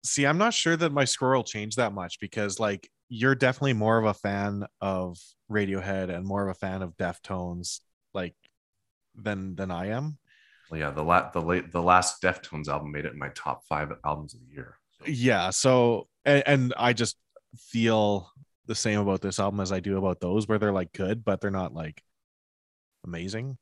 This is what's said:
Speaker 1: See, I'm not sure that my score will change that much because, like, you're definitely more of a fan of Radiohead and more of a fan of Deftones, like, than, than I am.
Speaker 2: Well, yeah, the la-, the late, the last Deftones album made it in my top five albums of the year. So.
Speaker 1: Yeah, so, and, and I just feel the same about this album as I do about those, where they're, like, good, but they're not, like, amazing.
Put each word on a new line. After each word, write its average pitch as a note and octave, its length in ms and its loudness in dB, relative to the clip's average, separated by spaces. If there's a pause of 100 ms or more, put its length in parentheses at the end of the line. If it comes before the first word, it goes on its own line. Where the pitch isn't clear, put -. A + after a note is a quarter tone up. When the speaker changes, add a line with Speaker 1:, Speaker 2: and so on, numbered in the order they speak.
Speaker 1:
See, C#3+ 220 0
I'm D#3 120 4
not A3 140 2
sure E3 240 2
that D#3+ 140 0
my C#3 140 2
score C3 320 2
will A#2+ 80 0
change G#2+ 320 -8
that A2+ 160 0
much F#2 260 -10
because, G2+ 400 -6
like, G2+ 320 -4 (180)
you're B2 280 2
definitely B2+ 380 2
more A2 240 4
of A2 80 2
a G#2 80 2
fan G2+ 520 -4 (140)
of F#2 360 -4 (320)
Radiohead G2 640 -2
and F2+ 140 -6
more G2 160 -2
of F#2+ 140 -4
a - 20 -20
fan F#2+ 240 -4
of E2+ 140 -10
Deftones, F2 880 -6 (320)
like, F2+ 200 -6 (800)
than, F#2+ 400 -6
than F#2 160 -6
I F2+ 200 -6
am. C#3+ 280 -6 (540)
Speaker 2:
Well, D#2 80 -6
yeah, C#2+ 100 -2
the D2+ 140 -4
la-, F2 260 4
the F2 100 -2
late, E2+ 300 -2
the F2 120 0
last F2+ 380 6
Deftones D#2+ 460 -2
album D2 240 -4
made D2 140 -6
it D2 80 -8
in D2 80 -16
my C#2 160 -6
top - 320 -8
five D2+ 240 -4 (120)
albums D2+ 300 -6
of - 60 -20
the - 120 -20
year. C#2 260 -18 (200)
So. - 80 -20
Speaker 1:
Yeah, A#2 440 2
so, A#2+ 580 4 (160)
and, C#3+ 220 6
and C3 320 4
I A#2+ 160 4
just A2 240 -2 (400)
feel G#2+ 760 2 (320)
the A2 100 -6
same G#2+ 240 0
about G2 220 2
this G2 180 -4
album G2+ 220 0
as F#2 100 -2
I F#2+ 100 -2
do F#2+ 180 -2
about F#2+ 220 0
those, G2 280 0
where G#2+ 100 2
they're, G#2 140 2
like, F2+ 220 -2
good, G#2 280 -4
but G2 200 -2
they're G2+ 80 -2
not, F#2 240 -4
like, D#2+ 280 -10 (1000)
amazing. G2 580 -8